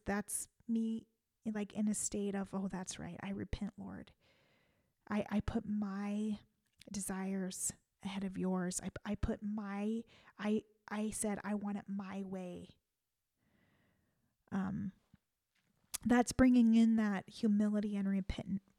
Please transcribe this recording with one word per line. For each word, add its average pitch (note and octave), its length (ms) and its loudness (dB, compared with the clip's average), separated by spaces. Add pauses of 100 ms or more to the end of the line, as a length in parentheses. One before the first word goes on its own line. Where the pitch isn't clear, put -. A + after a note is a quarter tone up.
that's - 420 -4 (200)
me, A3+ 380 0 (460)
like, G#3 220 -4
in G#3 140 0
a G#3+ 60 2
state G3+ 420 -2
of, G3 160 -4
"Oh, F#3+ 160 -2
that's F3+ 320 -8
right. - 240 -10
I G3 60 -6
repent, G3 480 -6
Lord. G3 340 -12 (960)
I, G#3 200 0
I G#3 100 0
put A3+ 280 -2
my G#3 720 -2 (520)
desires F#3+ 800 -4 (320)
ahead G3 200 -4
of F#3+ 140 -6
yours. F3+ 460 0
I, - 280 -6
I G#3 40 -2
put - 260 -2
my, G#3 640 -4 (340)
I, G#3 260 0 (260)
I G#3+ 220 -2
said, G3+ 320 -2
'I G#3 120 -2
want G3+ 220 -4
it - 100 -8
my G3 360 -6
way.'" F3+ 460 -8 (1800)
Um, F#3+ 400 -2 (1120)
that's A#3+ 260 4
bringing B3 440 8
in A3+ 220 8
that G#3 300 0
humility G#3 680 2
and G3 120 0
repent-, G3 540 0 (180)